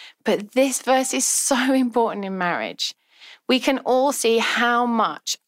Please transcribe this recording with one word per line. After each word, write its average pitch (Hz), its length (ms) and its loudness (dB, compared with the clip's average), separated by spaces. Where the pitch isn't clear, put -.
But 208 280 -2
this 262 300 0
verse 262 320 0
is 254 100 -2
so 262 480 0
important 233 540 0
in 190 100 -6
marriage. 143 580 -4
We 254 100 4
can 262 200 0
all 254 340 2
see 226 260 2
how 240 460 0
much 220 640 -2